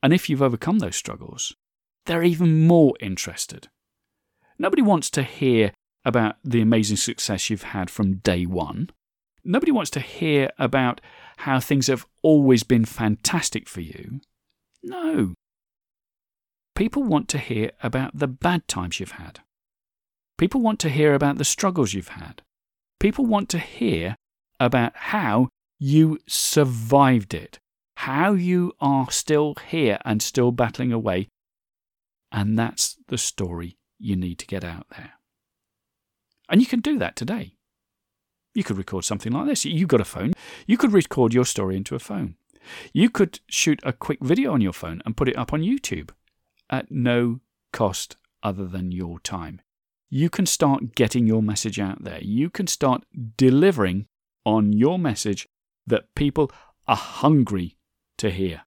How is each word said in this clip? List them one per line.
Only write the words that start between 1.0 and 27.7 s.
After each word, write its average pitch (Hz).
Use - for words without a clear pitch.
they're 170
even 165
more 165
interested. -
Nobody 302
wants 202
to 143
hear 120
about 113
the 120
amazing 110
success -
you've 104
had 92
from 98
day 90
one. 87
Nobody 277
wants 208
to -
hear 143
about 131
how 131
things 135
have 131
always 139
been 117
fantastic -
for 90
you. -
No. 320
People 226
want 170
to 151
hear 113
about 131
the 139
bad 170
times 90
you've -
had. -
People 190
want 220
to 160
hear 147
about 143
the 143
struggles 160
you've 95
had. -
People 214
want 208
to 170
hear 107
about 117
how 131
you 156
survived 127
it, -